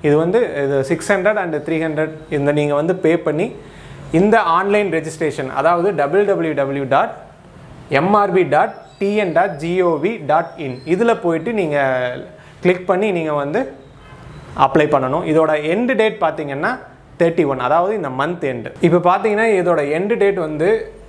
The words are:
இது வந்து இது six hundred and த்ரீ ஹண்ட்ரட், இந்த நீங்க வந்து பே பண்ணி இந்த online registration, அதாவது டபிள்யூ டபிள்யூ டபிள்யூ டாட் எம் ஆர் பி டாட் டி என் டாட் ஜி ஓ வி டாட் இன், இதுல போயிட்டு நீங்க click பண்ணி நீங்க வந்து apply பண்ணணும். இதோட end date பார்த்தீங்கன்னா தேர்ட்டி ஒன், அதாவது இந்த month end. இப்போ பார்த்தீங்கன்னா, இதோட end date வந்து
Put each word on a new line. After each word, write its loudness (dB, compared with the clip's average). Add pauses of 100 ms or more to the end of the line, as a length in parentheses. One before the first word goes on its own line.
இது 4
வந்து 2 (240)
இது 0
six -2
hundred 2
and -4
த்ரீ -4
ஹண்ட்ரட், -2 (180)
இந்த 0
நீங்க 0
வந்து 0
பே 2
பண்ணி -2 (560)
இந்த 4
online 2
registration, -4
அதாவது 2
டபிள்யூ 2
டபிள்யூ -2
டபிள்யூ -2
டாட் 2 (760)
எம் 2
ஆர் 2
பி 4
டாட் 2 (260)
டி -2
என் 0
டாட் 2
ஜி -2
ஓ 2
வி -4
டாட் 0
இன், -8
இதுல 0
போயிட்டு -2
நீங்க 0 (500)
click 0
பண்ணி 0
நீங்க -2
வந்து -4 (800)
apply 4
பண்ணணும். 0
இதோட 4 (220)
end 0
date 0
பார்த்தீங்கன்னா -4 (400)
தேர்ட்டி 2
ஒன், -2
அதாவது 2
இந்த -4
month -4
end. -4 (100)
இப்போ 4
பார்த்தீங்கன்னா, 0 (160)
இதோட 2 (160)
end 0
date 2
வந்து -2 (160)